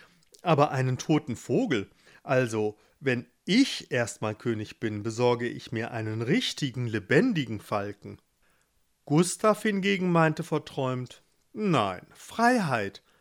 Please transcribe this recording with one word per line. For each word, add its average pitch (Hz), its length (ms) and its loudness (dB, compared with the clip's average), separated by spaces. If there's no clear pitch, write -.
aber 151 300 2
einen 131 260 -2
toten 147 380 0
Vogel. 135 540 -2
Also, 113 540 2
wenn 123 260 0
ich 240 460 2
erstmal 110 440 -2
König 107 440 -4
bin, 107 240 -4
besorge 120 440 0
ich - 240 -12
mir 113 200 -6
einen 110 300 -6
richtigen, 127 680 -2
lebendigen 123 720 0
Falken.“ 101 600 -8
Gustav 180 560 2
hingegen 196 500 0
meinte 160 320 2
verträumt, 127 800 -6
„Nein, 131 600 0
Freiheit. 175 880 0